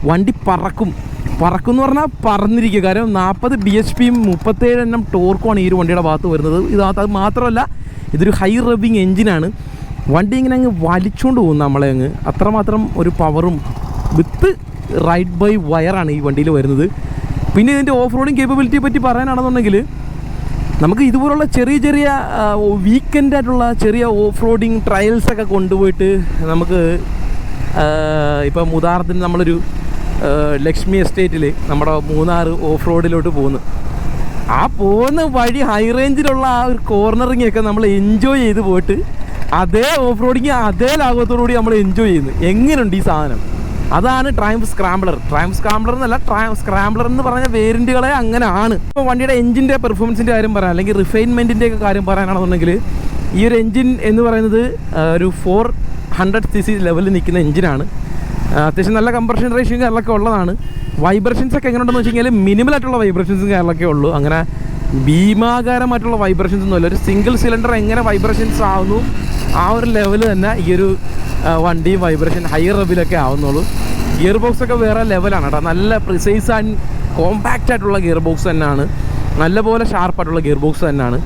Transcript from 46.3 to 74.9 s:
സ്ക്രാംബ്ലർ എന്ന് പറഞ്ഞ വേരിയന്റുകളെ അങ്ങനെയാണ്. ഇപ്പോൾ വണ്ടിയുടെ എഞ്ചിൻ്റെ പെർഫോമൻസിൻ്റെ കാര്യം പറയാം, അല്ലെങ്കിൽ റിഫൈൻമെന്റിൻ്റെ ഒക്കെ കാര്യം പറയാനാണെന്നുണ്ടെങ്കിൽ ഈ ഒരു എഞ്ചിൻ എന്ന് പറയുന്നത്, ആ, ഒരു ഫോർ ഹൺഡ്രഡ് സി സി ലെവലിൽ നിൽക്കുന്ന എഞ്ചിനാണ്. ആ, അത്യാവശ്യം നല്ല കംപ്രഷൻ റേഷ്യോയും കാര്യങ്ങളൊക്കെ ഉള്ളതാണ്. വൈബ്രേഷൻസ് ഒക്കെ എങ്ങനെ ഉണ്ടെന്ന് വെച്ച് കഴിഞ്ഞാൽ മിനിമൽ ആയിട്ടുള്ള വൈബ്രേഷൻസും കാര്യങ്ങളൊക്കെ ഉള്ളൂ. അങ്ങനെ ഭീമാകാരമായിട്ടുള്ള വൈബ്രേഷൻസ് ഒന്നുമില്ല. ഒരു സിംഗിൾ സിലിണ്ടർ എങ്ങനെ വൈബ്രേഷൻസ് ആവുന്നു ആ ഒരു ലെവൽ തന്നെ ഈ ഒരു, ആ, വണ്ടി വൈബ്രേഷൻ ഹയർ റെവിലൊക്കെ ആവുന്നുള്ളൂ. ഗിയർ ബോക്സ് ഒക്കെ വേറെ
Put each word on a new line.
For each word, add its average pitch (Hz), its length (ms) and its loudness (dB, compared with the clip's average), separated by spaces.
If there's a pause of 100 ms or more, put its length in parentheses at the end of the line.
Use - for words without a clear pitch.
സ്ക്രാംബ്ലർ 208 500 0
എന്ന് 254 180 0
പറഞ്ഞ 254 180 0 (100)
വേരിയന്റുകളെ 240 600 2
അങ്ങനെയാണ്. 220 560 0 (160)
ഇപ്പോൾ 277 180 -2
വണ്ടിയുടെ 254 320 0
എഞ്ചിൻ്റെ 254 440 2
പെർഫോമൻസിൻ്റെ 226 500 0
കാര്യം 220 220 0
പറയാം, 185 180 0
അല്ലെങ്കിൽ 196 260 0
റിഫൈൻമെന്റിൻ്റെ 226 680 2
ഒക്കെ 226 180 -2
കാര്യം 196 240 0
പറയാനാണെന്നുണ്ടെങ്കിൽ 185 600 0 (680)
ഈ - 100 2
ഒരു 233 140 2
എഞ്ചിൻ 233 260 0 (220)
എന്ന് 226 160 2
പറയുന്നത്, 220 360 2 (360)
ആ, 160 40 0 (140)
ഒരു 180 120 2 (140)
ഫോർ 202 240 2 (520)
ഹൺഡ്രഡ് 196 340 0
സി 208 140 0
സി 208 100 0 (120)
ലെവലിൽ 185 280 0
നിൽക്കുന്ന 175 300 0
എഞ്ചിനാണ്. 151 400 0 (680)
ആ, 151 140 0
അത്യാവശ്യം 190 300 0
നല്ല 233 200 0
കംപ്രഷൻ 233 400 0
റേഷ്യോയും 247 240 0
കാര്യങ്ങളൊക്കെ 226 360 0
ഉള്ളതാണ്. 202 360 0 (520)
വൈബ്രേഷൻസ് 233 520 0
ഒക്കെ 269 120 -2
എങ്ങനെ 247 140 -2
ഉണ്ടെന്ന് 247 180 0
വെച്ച് 226 120 0
കഴിഞ്ഞാൽ 233 240 0 (100)
മിനിമൽ 240 280 2
ആയിട്ടുള്ള 254 280 -2
വൈബ്രേഷൻസും 190 500 0
കാര്യങ്ങളൊക്കെ 170 400 0
ഉള്ളൂ. 147 240 0
അങ്ങനെ 151 220 0 (680)
ഭീമാകാരമായിട്ടുള്ള 233 1160 0
വൈബ്രേഷൻസ് 190 440 0
ഒന്നുമില്ല. 175 240 2
ഒരു 190 160 -2
സിംഗിൾ 202 340 2
സിലിണ്ടർ 233 300 0 (100)
എങ്ങനെ 220 260 0
വൈബ്രേഷൻസ് 214 540 0 (100)
ആവുന്നു 190 280 0 (640)
ആ 180 40 2 (100)
ഒരു 233 180 -2
ലെവൽ 208 280 2 (100)
തന്നെ 196 180 0 (140)
ഈ - 20 0 (120)
ഒരു, 196 100 2 (600)
ആ, - 20 2 (160)
വണ്ടി 170 260 0 (100)
വൈബ്രേഷൻ 156 400 0 (100)
ഹയർ 170 280 2
റെവിലൊക്കെ 175 360 0 (100)
ആവുന്നുള്ളൂ. 143 360 0 (560)
ഗിയർ 185 240 2
ബോക്സ് 240 220 0
ഒക്കെ 247 180 -2
വേറെ 220 280 2